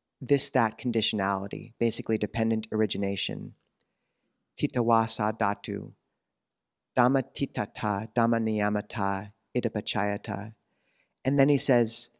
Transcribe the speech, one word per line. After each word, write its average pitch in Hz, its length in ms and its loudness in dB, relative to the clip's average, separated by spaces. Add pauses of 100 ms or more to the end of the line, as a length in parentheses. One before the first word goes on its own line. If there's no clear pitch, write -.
(200)
this, 139 300 2
that 113 300 0
conditionality, 104 1000 -2
basically 113 380 0
dependent 110 540 -2
origination. 104 840 -4 (1040)
Titawasa 113 800 2
dhatu, 104 540 -4 (1080)
Dhammatitata, 120 1120 0
Dhammaniyamata, 104 1160 0 (240)
Idapachayata. 104 1000 -4 (680)
And 143 160 2
then 139 80 6
he 147 100 6
says 120 520 2 (100)